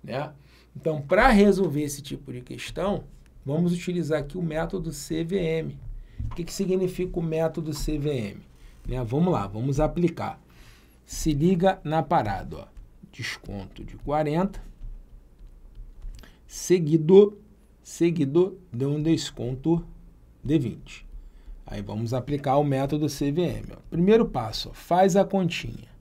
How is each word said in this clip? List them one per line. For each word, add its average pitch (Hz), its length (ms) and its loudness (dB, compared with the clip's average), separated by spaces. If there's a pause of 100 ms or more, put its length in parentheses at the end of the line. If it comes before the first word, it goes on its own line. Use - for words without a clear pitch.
Né? 135 280 -8 (440)
Então, 151 240 -2
pra 202 300 4
resolver 190 540 6
esse 147 180 -6
tipo 135 320 -12
de 123 80 -10
questão, 156 640 -6 (420)
vamos 165 260 2
utilizar 175 480 -2
aqui 143 160 -8
o 180 60 -4
método 165 500 -4
C 160 320 -6
V 175 140 -2
M. 160 420 -2 (520)
O - 40 -8
que 175 80 -6
que - 80 -10
significa 180 680 -2
o 165 40 -2
método 160 480 -2
C 147 280 -2
V 143 100 -2
M? 113 320 -6 (460)
Né? 123 180 -4
Vamos 151 260 2
lá, 107 160 0
vamos 123 320 -2
aplicar. 151 600 -2 (640)
Se - 280 -2
liga 180 500 4
na 156 200 0
parada, 101 540 -2
ó. - 80 -14 (460)
Desconto - 760 -10
de - 100 -14
quarenta, 156 640 0 (1900)
seguido, 175 880 6 (460)
seguido 170 760 2 (140)
de 123 120 -2
um 147 160 0
desconto 160 840 -2 (580)
de 147 140 2
vinte. - 480 -4 (580)
Aí 104 200 -10
vamos 107 280 -4
aplicar 139 460 0
o 147 60 4
método 143 440 0
C 143 240 -2
V 151 120 0
M, 110 300 -4
ó. - 40 -18 (100)
Primeiro 202 380 6
passo, 110 440 -6
ó, - 40 -16
faz 185 420 4
a 196 80 6
continha. - 760 -2